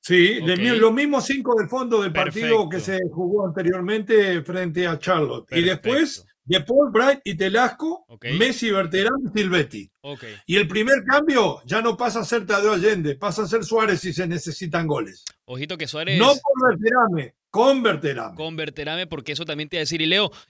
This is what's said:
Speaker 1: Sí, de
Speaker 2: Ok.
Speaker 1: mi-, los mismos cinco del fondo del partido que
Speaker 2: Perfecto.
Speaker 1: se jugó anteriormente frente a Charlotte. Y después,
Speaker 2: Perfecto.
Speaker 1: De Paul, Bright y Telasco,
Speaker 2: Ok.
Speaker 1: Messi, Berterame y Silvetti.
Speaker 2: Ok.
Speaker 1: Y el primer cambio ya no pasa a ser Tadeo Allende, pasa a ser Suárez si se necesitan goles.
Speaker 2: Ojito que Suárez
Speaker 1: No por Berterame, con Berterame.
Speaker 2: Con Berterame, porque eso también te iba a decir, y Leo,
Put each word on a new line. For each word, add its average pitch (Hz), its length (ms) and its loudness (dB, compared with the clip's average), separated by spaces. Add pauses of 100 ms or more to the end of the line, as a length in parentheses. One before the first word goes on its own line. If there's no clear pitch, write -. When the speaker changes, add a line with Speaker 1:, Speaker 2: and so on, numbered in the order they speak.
Speaker 1:
Sí, 180 320 4
de 175 140 0
Speaker 2:
Ok. 180 40 -2
Speaker 1:
mi-, 233 200 2
los 220 140 6
mismos 285 340 0
cinco 254 320 -2
del 190 100 -2
fondo 240 320 -2
del 190 140 -2
partido 214 540 0
que 180 100 -6
Speaker 2:
Perfecto. 185 300 -4
Speaker 1:
se - 60 -10
jugó 185 320 -2
anteriormente 185 960 0
frente 180 440 -4
a 165 120 -4
Charlotte. 147 540 -2
Y 160 80 2
después, 220 600 0
Speaker 2:
Perfecto. - 40 -20 (200)
Speaker 1:
De 180 180 0
Paul, 262 280 4
Bright 269 340 2
y 202 120 -6
Telasco, 233 720 -2
Speaker 2:
Ok. 117 160 -20 (140)
Speaker 1:
Messi, 240 320 0
Berterame 196 640 0
y 214 40 0
Silvetti. 170 520 -2 (100)
Speaker 2:
Ok. 139 240 -14 (220)
Speaker 1:
Y 175 100 0
el 202 100 2
primer 214 380 2
cambio 254 640 4
ya 202 160 0
no 226 120 0
pasa 233 260 -2
a 190 40 -4
ser 214 220 -2
Tadeo 208 260 2
Allende, 175 440 2
pasa 202 260 -4
a 196 40 -2
ser 214 180 -2
Suárez 220 360 2
si 180 140 -6
se 180 120 -2
necesitan 165 600 -4
goles. 123 400 -6 (180)
Speaker 2:
Ojito 143 320 -10
que 156 100 -8
Suárez 175 320 -2
Speaker 1:
No 240 100 6
por 269 420 2
Berterame, 202 640 0 (160)
con 262 320 4
Berterame. 143 520 -2
Speaker 2:
Con 160 220 -10
Berterame, 156 500 -8
porque 151 260 -10
eso 151 120 -8
también 151 240 -8
te 175 80 -6
iba 165 40 -2
a - 20 -2
decir, 160 180 -4
y 160 60 0
Leo, 185 260 2 (180)